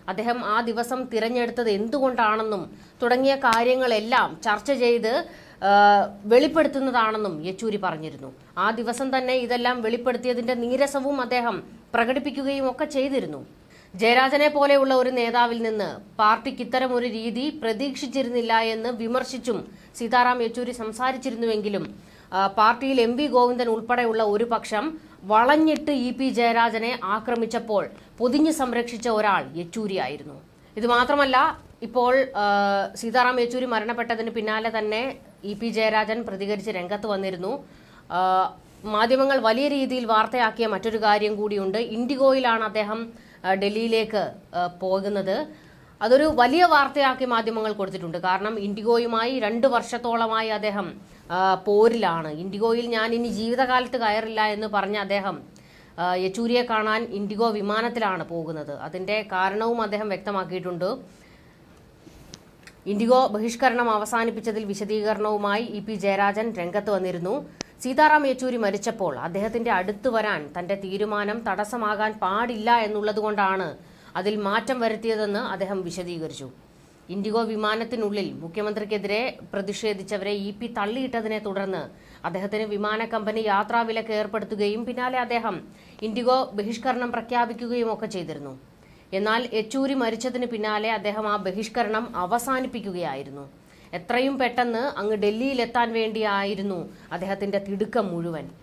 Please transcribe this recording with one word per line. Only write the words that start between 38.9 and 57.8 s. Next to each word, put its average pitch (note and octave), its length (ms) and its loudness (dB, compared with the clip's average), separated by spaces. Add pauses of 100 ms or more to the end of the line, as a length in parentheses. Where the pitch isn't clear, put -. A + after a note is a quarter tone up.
വലിയ A#3 300 2
രീതിയിൽ C4 360 -2
വാർത്തയാക്കിയ A3 600 2
മറ്റൊരു G#3+ 360 -2
കാര്യം G#3 340 4
കൂടിയുണ്ട്. G3+ 420 -2
ഇൻഡിഗോയിലാണ് A#3+ 880 2
അദ്ദേഹം, G#3+ 480 -4 (320)
ആ, F#3+ 100 2
ഡൽഹിയിലേക്ക്, G#3+ 760 0 (220)
ആ, F3 120 0
പോകുന്നത്. F#3+ 800 -2 (560)
അതൊരു C#4 320 6
വലിയ B3+ 300 6
വാർത്തയാക്കി C#4 600 4
മാധ്യമങ്ങൾ A3+ 480 0
കൊടുത്തിട്ടുണ്ട്. F#3+ 460 -6
കാരണം F#3+ 400 0
ഇൻഡിഗോയുമായി A#3 800 0
രണ്ട് A3+ 260 2
വർഷത്തോളമായി A#3 840 0
അദ്ദേഹം, G3+ 520 -2 (300)
ആ, F#3 240 4
പോരിലാണ്. G3+ 720 4
"ഇൻഡിഗോയിൽ G3+ 580 -2
ഞാൻ A3+ 280 0
ഇനി A#3 140 0
ജീവിതകാലത്ത് B3 680 0
കയറില്ല" A3 460 0
എന്ന് G#3+ 240 0
പറഞ്ഞ G3+ 300 -2
അദ്ദേഹം, G3 460 -2 (560)
ആ, F3+ 160 0
യെച്ചൂരിയെ A3+ 480 0
കാണാൻ A3 400 0
ഇൻഡിഗോ G#3+ 480 -2
വിമാനത്തിലാണ് G#3 800 -2